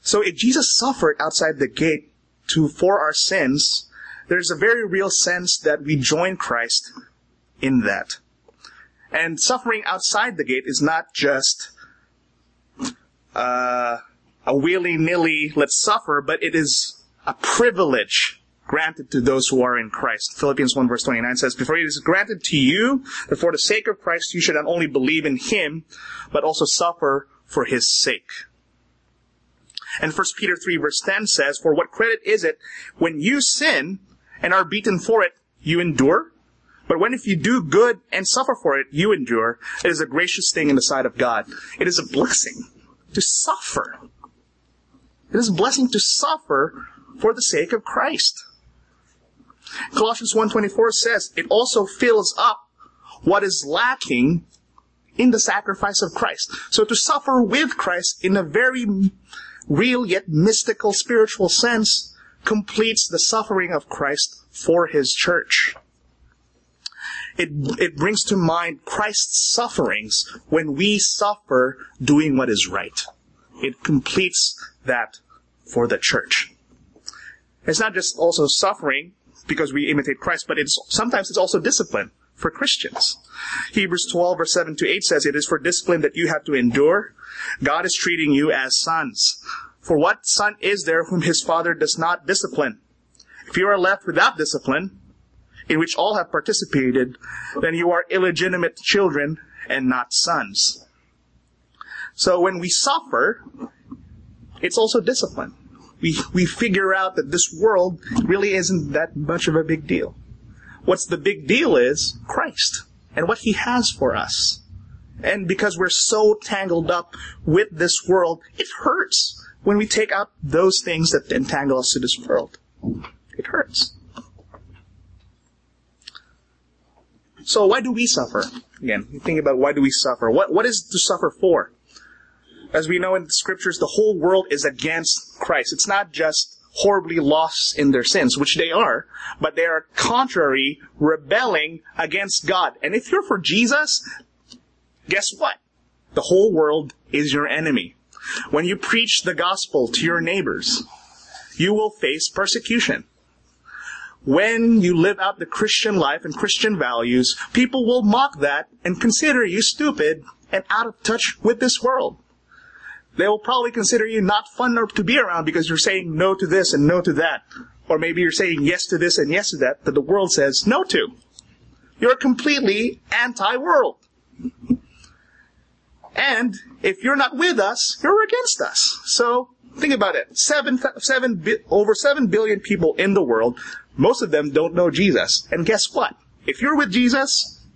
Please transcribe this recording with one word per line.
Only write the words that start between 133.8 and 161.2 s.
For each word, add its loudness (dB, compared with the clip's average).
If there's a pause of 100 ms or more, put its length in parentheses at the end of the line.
whole 2
world 4
is -2
against -4
Christ. -2
It's -2
not 0
just -2 (180)
horribly 2
lost 0
in 4
their 2
sins, 2
which 0
they 0
are, 0 (320)
but -2
they 0
are -2 (100)
contrary, 0 (180)
rebelling 0 (160)
against -2
God. 0 (100)
And -2
if -2
you're 0
for -2
Jesus, 0 (1000)
guess -2
what? -4 (560)
The 0
whole 4
world 0 (200)
is 0
your 0
enemy. -2 (540)
When 0
you 0
preach 0
the -4
gospel -2
to -2
your 0
neighbors, -4 (720)
you 0
will 0
face -4
persecution. -2 (1200)
When 4
you 4
live 2
out -2
the -8
Christian -2
life 0
and -8
Christian 0
values, 0 (160)
people 2
will 2
mock 2
that -2 (160)
and -4
consider 2
you -2
stupid 0 (260)
and -2
out 0
of -14
touch -2